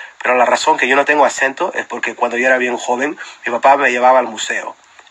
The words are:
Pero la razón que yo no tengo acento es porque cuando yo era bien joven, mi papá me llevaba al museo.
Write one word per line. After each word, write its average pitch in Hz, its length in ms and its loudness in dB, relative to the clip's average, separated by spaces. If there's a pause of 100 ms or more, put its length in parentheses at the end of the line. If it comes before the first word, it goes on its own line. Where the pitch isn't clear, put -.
(220)
Pero 123 140 0
la 123 100 4
razón - 320 2
que 127 100 0
yo 135 80 2
no 139 80 4
tengo 147 200 2
acento 135 500 -2
es 113 120 -6
porque - 280 -8
cuando 120 220 -2
yo 123 100 0
era 131 120 4
bien 123 180 -2
joven, 131 420 -4 (280)
mi 117 60 -4
papá 135 260 4
me 135 120 0
llevaba 123 280 4
al 120 100 0
museo. 110 480 -8 (340)